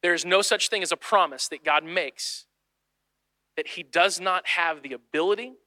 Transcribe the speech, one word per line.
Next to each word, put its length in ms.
There 140
is 100
no 160
such 280
thing 120
as 100
a 60
promise 520
that 140
God 200
makes 640
that 120
he 160
does 360
not 280
have 340
the 120
ability 720